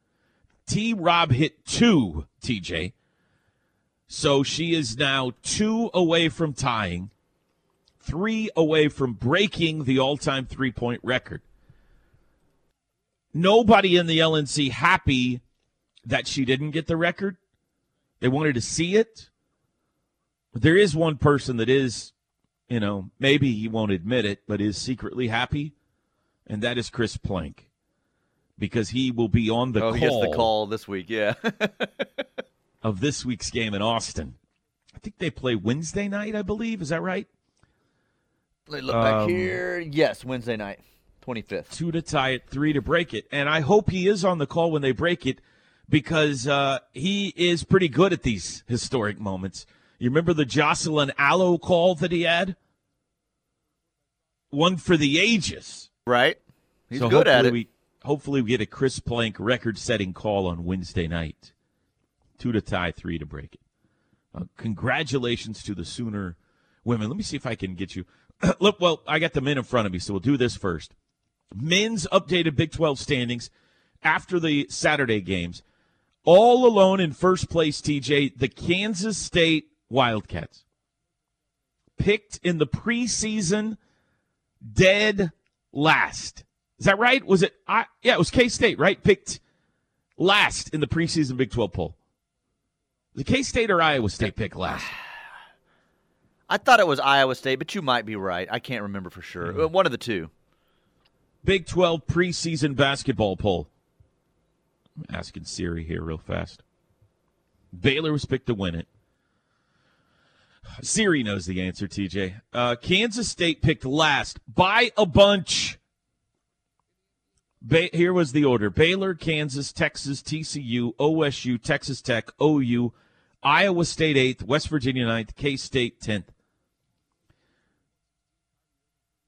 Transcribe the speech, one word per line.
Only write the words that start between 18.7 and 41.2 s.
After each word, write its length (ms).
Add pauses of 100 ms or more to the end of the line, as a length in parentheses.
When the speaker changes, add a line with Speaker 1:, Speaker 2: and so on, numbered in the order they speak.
Speaker 1:
it. 340 (1200)
But 100
there 140
is 180
one 220
person 400
that 120
is, 440 (540)
you 120
know, 300 (100)
maybe 340
he 140
won't 240
admit 340
it, 220
but 140
is 160
secretly 500
happy, 460 (720)
and 160
that 160
is 100
Chris 280
Plank, 520 (880)
because 320
he 220
will 160
be 240
on 220
the 100
Speaker 2:
Oh, 80
Speaker 1:
call. 20
Speaker 2:
he 60
gets 160
the 200
call 300
this 220
week, 220
yeah. 300
<laughs> 40 (1400)
Speaker 1:
of 180
this 260
week's 240
game 240
in 80
Austin. 540 (600)
I 40
think 180
they 120
play 260
Wednesday 520
night, 280
I 60
believe. 400
Is 80
that 120
right? 260 (1400)
Speaker 2:
Let 140
me 60
look 80
back 180
Speaker 1:
Um, 160
Speaker 2:
here. 500
Yes, 440
Wednesday 320
night, 240 (420)